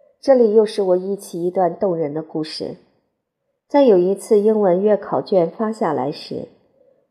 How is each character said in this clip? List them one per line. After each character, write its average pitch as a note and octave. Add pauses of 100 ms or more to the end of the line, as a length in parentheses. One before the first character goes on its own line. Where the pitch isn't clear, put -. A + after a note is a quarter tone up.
(200)
这 C4+
里 A3+
又 A3
使 G#3+
我 F3+
忆 F#3+
起 F#3
一 -
段 F3+
动 F#3+
人 D#3
的 D#3
故 D#3
事。 - (920)
在 C#4+
有 G#3+
一 F3+
次 G#3
英 G#3+
文 F#3
月 G#3
考 C3+
卷 E3+
发 A3
下 A3
来 C3+
时， - (640)